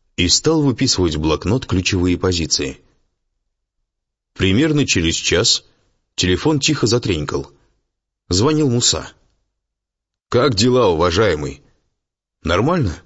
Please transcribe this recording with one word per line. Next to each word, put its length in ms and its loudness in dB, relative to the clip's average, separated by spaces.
и 120 0
стал 340 2
выписывать 520 0
в 60 -4
блокнот 460 -2
ключевые 520 0
позиции. 600 -4
Примерно 520 2
через 280 0
час 500 0
телефон 440 0
тихо 280 0
затренькал. 680 -4
Звонил 420 2
Муса. 420 -2
«Как 260 2
дела, 340 4
уважаемый?» 720 0
«Нормально», 640 0